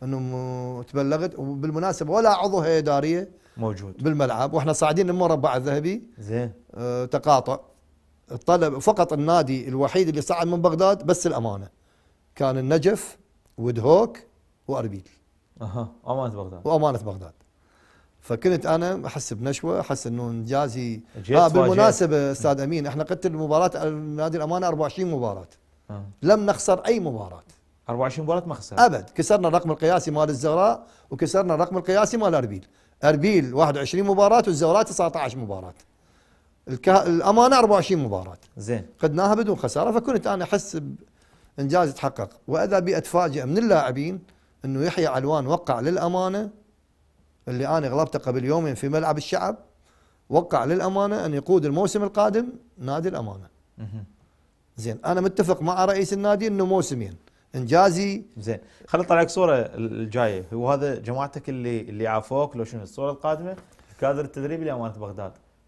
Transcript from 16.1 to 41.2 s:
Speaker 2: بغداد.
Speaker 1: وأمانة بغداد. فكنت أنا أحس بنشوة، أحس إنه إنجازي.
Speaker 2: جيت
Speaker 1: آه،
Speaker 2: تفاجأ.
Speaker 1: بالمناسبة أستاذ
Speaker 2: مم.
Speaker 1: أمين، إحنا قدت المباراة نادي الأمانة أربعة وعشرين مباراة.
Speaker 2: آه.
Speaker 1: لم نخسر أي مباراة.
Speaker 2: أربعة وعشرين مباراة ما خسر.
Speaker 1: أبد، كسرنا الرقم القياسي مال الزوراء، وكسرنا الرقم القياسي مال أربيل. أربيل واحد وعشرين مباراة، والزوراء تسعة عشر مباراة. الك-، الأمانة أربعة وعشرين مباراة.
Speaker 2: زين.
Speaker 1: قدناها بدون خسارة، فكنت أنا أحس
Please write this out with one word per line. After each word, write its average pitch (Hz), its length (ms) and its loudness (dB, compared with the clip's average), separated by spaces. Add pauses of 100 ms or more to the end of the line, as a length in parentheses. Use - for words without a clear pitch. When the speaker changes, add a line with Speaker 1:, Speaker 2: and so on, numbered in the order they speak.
Speaker 2:
بغداد. 92 300 -12
Speaker 1:
وأمانة 151 340 2
بغداد. 98 340 -10 (880)
فكنت 156 460 0
أنا 165 400 0
أحس - 260 -8
بنشوة، 135 480 -4
أحس - 260 -4
إنه 120 240 -6
إنجازي. 117 680 -4 (220)
Speaker 2:
جيت 117 140 2
Speaker 1:
آه، 170 120 8
Speaker 2:
تفاجأ. 180 140 4
Speaker 1:
بالمناسبة 180 680 4
أستاذ 139 240 0
Speaker 2:
مم. 135 60 -4
Speaker 1:
أمين، 147 240 -2
إحنا 143 180 -4
قدت 143 220 -4
المباراة 156 640 0
نادي 151 460 -4
الأمانة 175 320 -2
أربعة 156 140 0
وعشرين 180 280 -2
مباراة. 104 380 -4 (420)
Speaker 2:
آه. 101 140 -12 (180)
Speaker 1:
لم 202 240 4
نخسر 196 400 2
أي 233 140 2
مباراة. 104 420 -8 (460)
Speaker 2:
أربعة 123 140 -2
وعشرين 131 220 -4
مباراة 175 220 -2
ما 156 80 -8
خسر. - 240 -10
Speaker 1:
أبد، 160 360 4
كسرنا 185 340 2
الرقم 165 220 0
القياسي 160 400 0
مال 151 180 0
الزوراء، 160 580 0 (240)
وكسرنا 175 440 0
الرقم 175 220 0
القياسي 202 400 0
مال 202 180 2
أربيل. 104 320 -2 (380)
أربيل 151 500 4
واحد 147 220 4
وعشرين 156 280 -2
مباراة، 202 420 6
والزوراء 170 360 4
تسعة 175 320 -2
عشر 135 240 -4
مباراة. 95 360 -10 (920)
الك-، 131 200 0
الأمانة 196 680 6
أربعة 214 160 6
وعشرين 175 300 2
مباراة. 92 340 -6 (180)
Speaker 2:
زين. 107 300 -6 (120)
Speaker 1:
قدناها 175 360 2
بدون 214 220 0
خسارة، 151 340 -2
فكنت 233 360 0
أنا 196 180 -2
أحس 170 380 -4 (760)